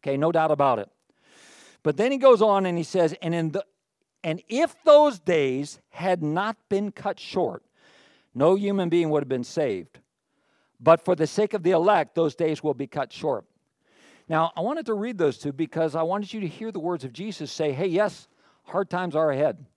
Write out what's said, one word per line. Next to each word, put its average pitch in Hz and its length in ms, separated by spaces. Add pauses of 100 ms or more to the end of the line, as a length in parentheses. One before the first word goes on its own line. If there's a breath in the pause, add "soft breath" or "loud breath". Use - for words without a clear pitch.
Okay, 139 140
no 156 140
doubt 160 200
about 139 260
it. 101 120 (920 soft breath)
But 147 160
then 233 140
he 277 60
goes 247 260
on 196 240
and 175 100
he 170 60
says, 165 380
"And 165 120
in 165 200
the, 151 120 (580)
and 170 240
if 294 360
those 294 360
days 143 600 (100)
had 180 320
not 175 360 (120)
been 202 220
cut - 280
short, 123 440 (720 soft breath)
no 151 180
human 196 360
being 165 200
would 151 140
have 127 60
been 127 140
saved. 107 580 (760)
But 160 240
for 180 120
the 156 100
sake 208 300
of 185 80
the 175 80
elect, 175 420
those 160 220
days 160 260
will 151 120
be 131 120
cut 135 260
short." 135 340 (840 soft breath)
Now, 160 260
I 165 60
wanted 262 260
to 226 60
read 214 240
those 156 200
two 147 140
because 160 440
I 160 80
wanted 190 300
you 220 80
to 185 60
hear 220 240
the 196 80
words 160 240
of 127 100
Jesus 175 380
say, 151 200
"Hey, 147 160
yes, 185 400 (360 soft breath)
hard - 260
times 180 260
are 156 160
ahead. 151 340 (120)